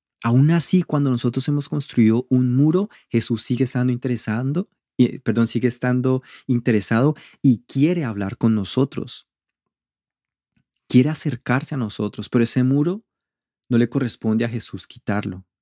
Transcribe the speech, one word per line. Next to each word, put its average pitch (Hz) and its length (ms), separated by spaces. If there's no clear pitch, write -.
Aún 127 280
así, 170 320
cuando 143 280
nosotros 123 380
hemos 147 200
construido 120 640
un 127 260
muro, 160 340
Jesús 117 340
sigue 123 220
estando 127 280
interesando, 123 760
eh, 123 220
perdón, 113 260
sigue 120 220
estando 127 540
interesado 120 680
y 127 260
quiere 160 380
hablar 101 320
con 113 180
nosotros. - 760
Quiere 127 220
acercarse 135 640
a 139 40
nosotros, 104 500
pero 120 160
ese 127 200
muro 147 400
no 120 100
le 117 100
corresponde 113 560
a 117 40
Jesús 110 380
quitarlo, 101 600